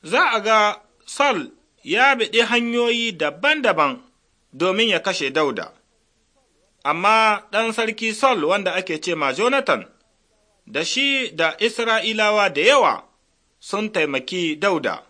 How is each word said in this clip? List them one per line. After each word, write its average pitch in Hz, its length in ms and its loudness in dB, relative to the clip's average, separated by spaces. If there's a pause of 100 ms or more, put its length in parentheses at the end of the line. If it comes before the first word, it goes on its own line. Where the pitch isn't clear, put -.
za 269 280 2
a 226 100 0
ga 208 400 2 (240)
Sol 240 460 -2 (320)
ya 247 320 2
biɗi 226 260 0
hanyoyi 233 680 0
daban-daban 175 880 0 (520)
domin 185 360 0
ya 180 100 0
kashe 170 300 -4
Dauda. 135 420 -2 (1120)
Amma 202 680 2
ɗan 226 220 -2
sarki 220 400 -4
Sol 226 320 2
wanda 185 280 0
ake 180 280 -4
ce 175 140 -4
ma 143 180 0
Jonathan, 214 520 0 (800)
da 131 180 -6
shi 269 520 -2
da 160 240 0
Isra'ilawa 214 920 0
da 143 80 0
yawa 202 420 4 (560)
sun 214 320 -6
taimaki 156 680 -2
Dauda. 151 500 -2